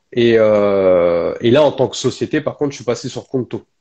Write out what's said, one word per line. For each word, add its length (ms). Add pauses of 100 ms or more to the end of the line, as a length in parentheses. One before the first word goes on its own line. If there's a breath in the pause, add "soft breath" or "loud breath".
(120)
Et, 260
euh, 1000
et 120
là, 120
en 80
tant 160
que 80
société, 460
par 160
contre, 140
je 60
suis 80
passé 220
sur 220
Conto. 340 (180)